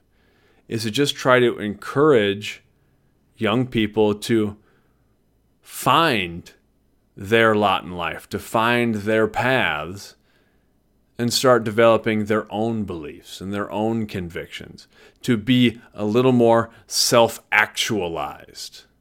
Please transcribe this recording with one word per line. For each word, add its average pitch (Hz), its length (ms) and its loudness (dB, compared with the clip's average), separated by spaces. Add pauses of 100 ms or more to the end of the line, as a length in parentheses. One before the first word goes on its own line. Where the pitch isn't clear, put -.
(680)
is 110 160 -6
to 113 60 -4
just 143 260 -2
try 127 240 4
to 120 180 2
encourage 104 1040 0 (720)
young 110 300 0
people 107 480 0
to 104 420 -2 (1040)
find 117 920 -2 (640)
their 110 380 4
lot 101 280 2
in 80 100 -12
life, 82 360 -8
to 101 100 -8
find 117 560 0
their 107 320 0
paths, 101 880 -4 (1040)
and 117 140 -4
start 120 320 4
developing 110 640 2
their 107 260 -2
own 110 320 -4
beliefs 82 560 -12
and 95 120 -10
their 101 180 -6
own 110 360 -2
convictions, - 800 -12 (360)
to 123 140 0
be 120 440 2 (140)
a 104 100 -6
little 123 280 2
more 117 380 4 (160)
self-actualized. - 2000 -2 (160)